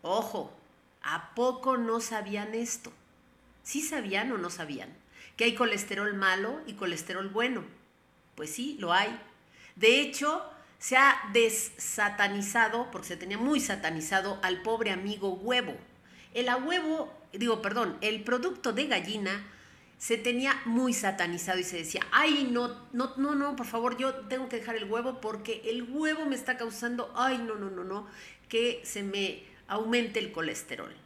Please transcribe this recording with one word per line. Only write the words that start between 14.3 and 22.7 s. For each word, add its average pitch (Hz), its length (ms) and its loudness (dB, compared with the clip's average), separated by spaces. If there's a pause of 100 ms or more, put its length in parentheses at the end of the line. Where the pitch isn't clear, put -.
al 185 200 0
pobre 226 280 2
amigo 196 440 -2
huevo. 202 420 0 (560)
El 247 160 0
a 247 80 4
huevo, 311 560 0 (200)
digo, 220 280 0
perdón, 208 400 0
el 214 220 0
producto 247 500 0
de 269 140 0
gallina 202 600 -2 (520)
se - 180 0
tenía 254 480 2
muy 240 300 4
satanizado 180 640 0
y 180 60 0
se 180 120 -6
decía, 165 340 -2
"Ay, 285 400 4
no, 240 440 -2